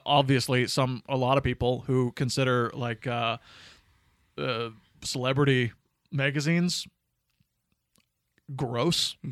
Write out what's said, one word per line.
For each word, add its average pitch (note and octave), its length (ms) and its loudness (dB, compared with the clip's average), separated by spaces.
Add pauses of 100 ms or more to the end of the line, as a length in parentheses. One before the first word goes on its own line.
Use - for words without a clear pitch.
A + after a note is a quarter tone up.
obviously C3 640 4
some, C3 400 -2
a C#3 80 -2
lot C3 220 2
of C3 40 2
people B2 460 0
who B2+ 240 2
consider, B2 600 0
like, A#2+ 360 -6
uh, A#2 300 -2 (1000)
uh, A#2+ 300 -4 (340)
celebrity C3 720 0 (400)
magazines D3+ 760 0 (1700)
gross C3 600 -2 (160)